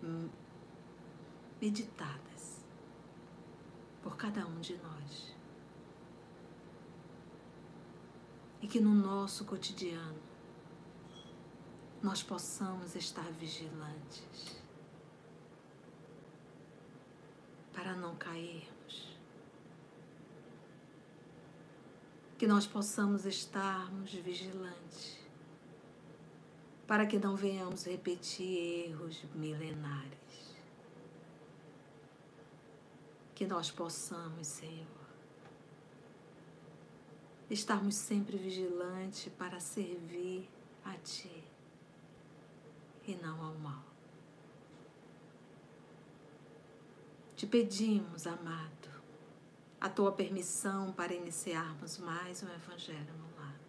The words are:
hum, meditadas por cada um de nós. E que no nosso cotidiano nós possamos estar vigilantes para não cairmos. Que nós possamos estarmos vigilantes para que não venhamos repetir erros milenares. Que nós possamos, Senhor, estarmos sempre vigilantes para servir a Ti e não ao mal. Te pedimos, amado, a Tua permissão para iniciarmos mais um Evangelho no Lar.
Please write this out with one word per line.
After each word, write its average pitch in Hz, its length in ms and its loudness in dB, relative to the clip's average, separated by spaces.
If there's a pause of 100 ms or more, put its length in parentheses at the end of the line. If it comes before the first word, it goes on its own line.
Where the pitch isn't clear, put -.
hum, 165 240 2 (1300)
meditadas - 1040 0 (1400)
por - 140 -2
cada 208 280 4
um 165 140 -2
de 175 200 -2
nós. 151 540 -6 (3250)
E 208 60 2
que 220 140 10
no 214 120 12
nosso 196 520 10
cotidiano 165 840 0 (1700)
nós 196 220 4
possamos 185 720 0
estar 170 380 0
vigilantes 151 1300 -6 (3000)
para 185 220 0
não 175 200 0
cairmos. - 1000 -6 (3250)
Que 226 100 8
nós 202 180 12
possamos 202 600 6
estarmos 196 880 2
vigilantes 180 1040 -4 (1700)
para 214 160 12
que 104 140 10
não 196 160 6
venhamos 190 500 4
repetir 175 1000 2
erros 160 360 -4 (120)
milenares. 151 1200 -2 (2750)
Que 202 100 4
nós 180 240 4
possamos, 165 760 -2
Senhor, 160 400 -6 (2500)
estarmos 208 460 6
sempre 202 460 4
vigilantes 185 1000 2
para 180 220 -2
servir 180 880 0 (340)
a 190 120 -4
Ti 170 480 -6 (1600)
e 202 120 0
não 160 280 -2
ao 160 80 -2
mal. 147 320 -4 (3500)
Te - 100 -2
pedimos, 202 800 8
amado, 165 640 -2 (880)
a 185 80 4
Tua 196 240 10
permissão 190 800 4
para 175 220 4
iniciarmos 165 840 2
mais 180 420 0
um 196 80 -2
Evangelho 165 640 -4
no 160 260 -8
Lar. 143 300 -6